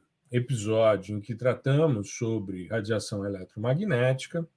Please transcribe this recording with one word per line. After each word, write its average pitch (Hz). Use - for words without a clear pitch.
episódio 110
em 101
que 104
tratamos 131
sobre 98
radiação 104
eletromagnética, 127